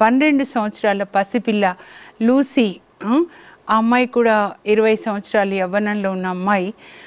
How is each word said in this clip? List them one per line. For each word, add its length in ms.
పన్నెండు 420
సంవత్సరాల 600
పసిపిల్ల 720
లూసీ, 540
ఆ, 220
ఆ 80
అమ్మాయి 300
కూడా 440
ఇరవై 300
సంవత్సరాలు 580
యవ్వనంలో 580
ఉన్న 160
అమ్మాయి. 460